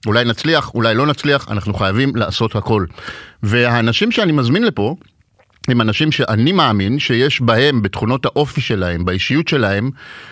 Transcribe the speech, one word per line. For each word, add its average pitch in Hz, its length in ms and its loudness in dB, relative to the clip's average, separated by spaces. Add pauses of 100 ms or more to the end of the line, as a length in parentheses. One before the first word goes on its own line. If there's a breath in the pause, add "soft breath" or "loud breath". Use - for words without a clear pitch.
אולי 113 200 2
נצליח, 143 480 0
אולי 113 220 2
לא 135 120 2
נצליח, 143 440 0
אנחנו 104 220 -4
חייבים 104 420 0
לעשות 110 400 -2
הכל. 104 300 0 (580 loud breath)
והאנשים 120 680 2
שאני 202 200 0
מזמין 147 320 2
לפה, 131 320 0 (720)
הם 120 140 2
אנשים 113 300 0
שאני 123 400 2
מאמין 123 480 2
שיש 135 420 0
בהם, 120 400 2
בתכונות 110 440 -2
האופי 139 360 -2
שלהם, 87 440 -2
באישיות 95 420 -2
שלהם, 110 420 0 (420 loud breath)